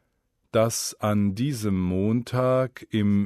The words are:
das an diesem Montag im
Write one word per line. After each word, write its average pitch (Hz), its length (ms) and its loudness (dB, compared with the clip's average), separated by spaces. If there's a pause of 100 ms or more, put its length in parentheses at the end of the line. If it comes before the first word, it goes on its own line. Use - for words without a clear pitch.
(520)
das 113 480 0
an 104 340 2
diesem 107 460 -2
Montag 123 1080 0
im 104 360 2